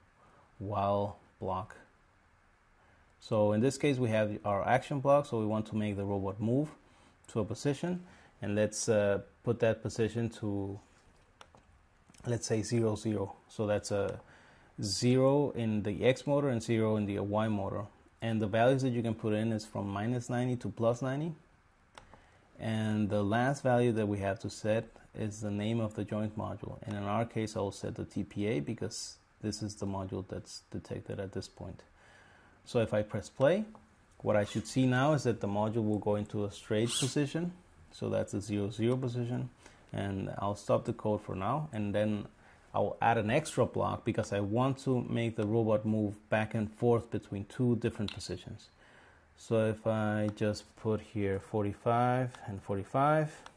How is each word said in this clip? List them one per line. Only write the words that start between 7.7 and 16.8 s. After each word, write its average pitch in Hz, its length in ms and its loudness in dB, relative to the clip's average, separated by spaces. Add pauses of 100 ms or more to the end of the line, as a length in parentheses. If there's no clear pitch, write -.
and 101 120 -2
let's, 107 320 2
uh, 101 340 4 (220)
put 120 180 0
that 113 200 2
position 113 480 -2 (120)
to, 101 380 -4 (1500)
let's 117 200 -2
say, 110 140 0
zero, 110 360 2
zero. 101 380 -2 (140)
So 110 180 -4
that's 104 240 0
a 98 300 0 (600)
zero 131 720 4
in 107 320 0
the 98 200 0
X 131 220 4
motor 143 240 2
and 117 120 0
zero 110 340 2